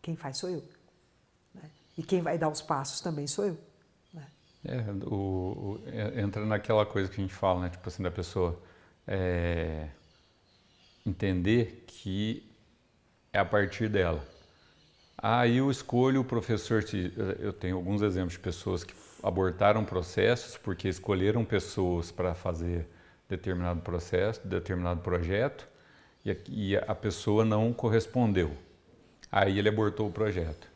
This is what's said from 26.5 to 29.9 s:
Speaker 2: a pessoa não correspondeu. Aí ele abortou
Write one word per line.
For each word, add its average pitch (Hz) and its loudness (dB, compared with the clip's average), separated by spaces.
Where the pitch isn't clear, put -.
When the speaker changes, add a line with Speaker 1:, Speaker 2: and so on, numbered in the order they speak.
Speaker 2:
a - 0
pessoa 107 2
não 110 2
correspondeu. 110 2
Aí 98 4
ele 104 6
abortou 107 2